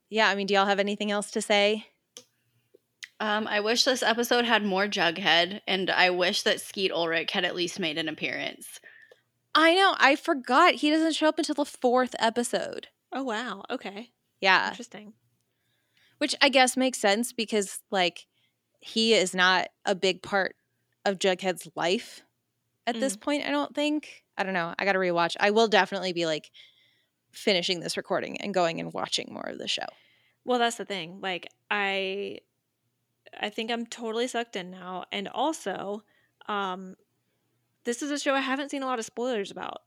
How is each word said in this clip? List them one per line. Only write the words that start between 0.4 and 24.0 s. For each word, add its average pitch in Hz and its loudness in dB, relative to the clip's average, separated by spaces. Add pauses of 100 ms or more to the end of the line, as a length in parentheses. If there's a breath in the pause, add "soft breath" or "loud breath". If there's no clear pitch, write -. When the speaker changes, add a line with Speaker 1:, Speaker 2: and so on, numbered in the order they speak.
Speaker 1:
do 196 0
y'all 196 4
have 202 2
anything 202 -2
else 202 -4
to 214 -4
say? 208 2 (1300)
Speaker 2:
Um, 214 -2
I 208 0
wish 226 2
this 262 2
episode 240 2
had 220 4
more 196 2
Jughead, 175 2
and 190 0
I 180 6
wish 180 0
that 180 0
Skeet - -4
Ulrich 165 0
had 190 0
at 175 -2
least 175 -2
made 160 -2
an 160 -2
appearance. - -8 (760 loud breath)
Speaker 1:
I 330 6
know. 381 4
I 277 6
forgot. 285 4
He 294 0
doesn't 320 2
show 311 0
up 311 2
until 302 -2
the 294 -2
fourth 247 0
episode. - -2 (240)
Speaker 3:
Oh, 269 -4
wow. 220 -6
Okay. 214 -10 (300)
Speaker 1:
Yeah. 185 4
Speaker 3:
Interesting. 214 -14 (1040)
Speaker 1:
Which - -2
I 285 8
guess 254 4
makes 254 0
sense 214 0
because, 208 -4 (100)
like, 180 0 (520)
he 226 2
is 185 2
not 185 4 (160)
a 202 0
big 180 0
part 196 -2 (500)
of 202 0
Jughead's 185 0
life 175 -2 (640)
at 233 -4
this 254 -2
Speaker 3:
Mm. - -20
Speaker 1:
point, 294 -4
I - -4
don't 285 -4
think. 294 -2 (140)